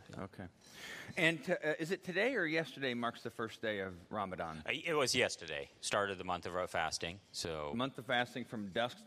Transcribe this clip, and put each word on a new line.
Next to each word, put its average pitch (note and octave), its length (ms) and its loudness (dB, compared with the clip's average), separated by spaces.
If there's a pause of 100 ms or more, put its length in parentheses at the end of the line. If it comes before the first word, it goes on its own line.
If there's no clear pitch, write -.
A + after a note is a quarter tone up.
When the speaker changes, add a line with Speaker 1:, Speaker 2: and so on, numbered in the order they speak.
(100)
Speaker 1:
yeah. - 140 -10
Speaker 2:
Okay. G2 200 -12 (720)
And E3 260 4
t-, F3+ 100 -2
uh, D#3 260 2
is E3 120 -4
it F#3+ 140 -2
today G3+ 300 2
or G3 100 2
yesterday D3+ 480 0
marks A#2+ 300 -2
the A#2 80 -6
first - 320 -6
day G#2+ 180 0
of F#2+ 140 -4 (160)
Ramadan? F2 560 -2
Speaker 1:
Uh, - 60 2 (120)
it E3+ 80 2
was C#3 220 6
yesterday. E2 560 2 (100)
Started G2+ 380 2
the F#2 60 -6
month F2+ 200 0
of, F2+ 100 -4
uh, F2+ 120 2
fasting. E2+ 520 -2 (140)
So D2+ 420 -2
Speaker 2:
Month B2+ 220 -2
of B2+ 80 -12
fasting A#2+ 400 0
from G#2 240 -6
dusk A#2 380 -2